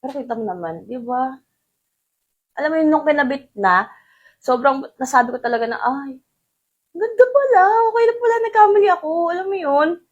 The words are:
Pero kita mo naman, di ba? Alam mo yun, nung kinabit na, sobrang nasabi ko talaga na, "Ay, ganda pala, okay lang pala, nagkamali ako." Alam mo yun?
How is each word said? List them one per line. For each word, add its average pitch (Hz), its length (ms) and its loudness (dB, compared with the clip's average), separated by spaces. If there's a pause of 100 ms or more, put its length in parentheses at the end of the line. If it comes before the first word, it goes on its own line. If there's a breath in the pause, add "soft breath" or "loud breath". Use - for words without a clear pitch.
Pero 262 240 -10
kita 240 80 -8
mo 220 160 -6
naman, 175 400 -10
di 247 80 -12
ba? 254 400 -6 (1200)
Alam 294 160 -4
mo 320 80 -2
yun, 311 80 4
nung 302 160 2
kinabit 285 480 -2
na, 196 400 0 (480 soft breath)
sobrang 262 440 0 (120)
nasabi 247 360 0
ko 247 80 -8
talaga 233 280 -2
na, 233 120 -8
"Ay, 262 400 -6 (720)
ganda 453 400 2
pala, 523 300 4 (300)
okay 466 160 2
lang 466 120 -2
pala, 466 240 0
nagkamali 415 480 4
ako." 339 160 -4 (240)
Alam 370 160 -6
mo 392 80 -6
yun? 302 320 0 (240)